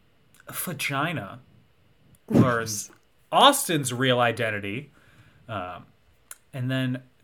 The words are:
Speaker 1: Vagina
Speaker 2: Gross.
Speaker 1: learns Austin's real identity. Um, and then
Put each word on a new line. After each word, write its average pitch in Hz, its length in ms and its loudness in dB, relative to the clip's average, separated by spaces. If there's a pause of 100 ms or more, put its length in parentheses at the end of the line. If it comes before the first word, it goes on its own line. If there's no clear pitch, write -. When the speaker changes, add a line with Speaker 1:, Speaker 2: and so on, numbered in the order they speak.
(520)
Speaker 1:
Vagina 139 880 -6 (880)
Speaker 2:
Gross. 233 160 6
Speaker 1:
learns 113 480 -2 (400)
Austin's 170 640 4
real 127 260 2
identity. 113 720 -2 (580)
Um, 90 360 -10 (680)
and 127 160 -6
then 131 320 -4 (220)